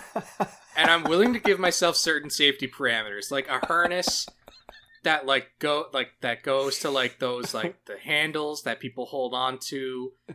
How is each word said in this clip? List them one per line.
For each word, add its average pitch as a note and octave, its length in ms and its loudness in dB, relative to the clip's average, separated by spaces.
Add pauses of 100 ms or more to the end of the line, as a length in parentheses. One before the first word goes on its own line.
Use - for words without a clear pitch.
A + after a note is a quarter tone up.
(760)
And D#3+ 120 6
I'm E3 140 6
willing F3+ 300 4
to A#3 80 0
give G3 180 4
myself F3 380 2
certain D3+ 340 0
safety C#3 380 2
parameters, A2 640 -2
like C#3 160 -4
a B2+ 180 0
harness F3 640 0 (720)
that, D3+ 240 0
like, C3+ 320 2
go, D3+ 340 0
like, B2+ 280 -4
that A#2 240 -4
goes C3+ 360 0
to, D3+ 100 -2
like, B2+ 280 -2
those, B2 360 -4
like, A2 320 -6
the G2+ 120 -12
handles D3+ 640 -4
that A2+ 160 -4
people B2 280 -10
hold B2+ 280 -4
on C3 240 -2
to, - 180 -8
you B2+ 360 -8 (220)